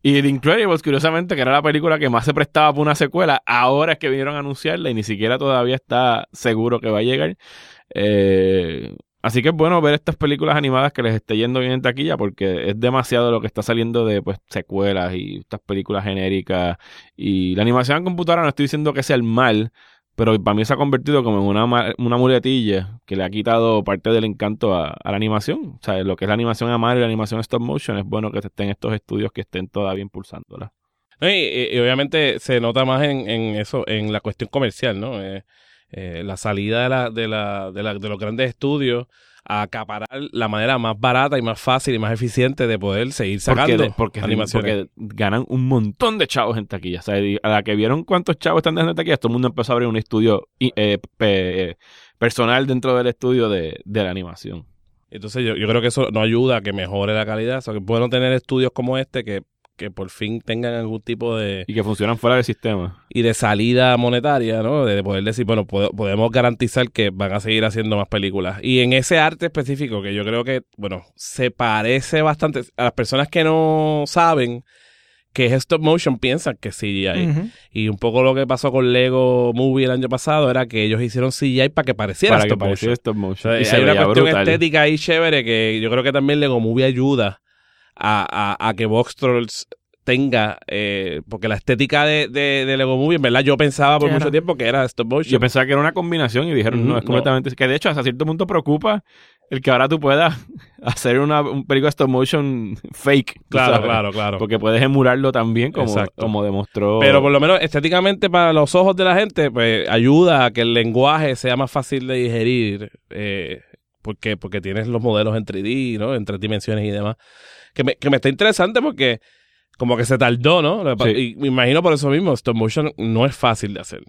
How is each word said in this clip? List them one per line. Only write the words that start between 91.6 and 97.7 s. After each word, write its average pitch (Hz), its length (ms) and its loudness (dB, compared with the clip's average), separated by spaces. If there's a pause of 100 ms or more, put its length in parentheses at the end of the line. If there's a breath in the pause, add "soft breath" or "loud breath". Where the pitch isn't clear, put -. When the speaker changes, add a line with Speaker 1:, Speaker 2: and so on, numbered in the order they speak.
Speaker 2:
de, 151 220 0
de, 139 380 -2
de 135 120 0
Lego 131 200 0
Movie, 156 200 2
en 147 40 0
verdad, 127 200 2
yo 139 160 4
pensaba 147 420 4
por 147 100 2
Speaker 3:
Sí, 156 40 2
Speaker 2:
mucho 151 120 2
Speaker 3:
era. 139 60 0
Speaker 2:
tiempo 165 240 0
que 123 100 -4
era 131 200 2
stop 120 220 -4
motion. 139 240 0
Speaker 1:
Yo 120 80 4
pensaba 127 280 2
que 139 60 2
era 139 80 4
una 156 100 2
combinación 160 560 -2
y 165 80 -2
dijeron, 117 240 2
Speaker 2:
Ujú, 120 100 2
Speaker 1:
"No, 123 80 0
es 110 60 -2
Speaker 2:
no. - 40 -8
Speaker 1:
completamente", 127 480 0
que 131 120 0
de 135 80 2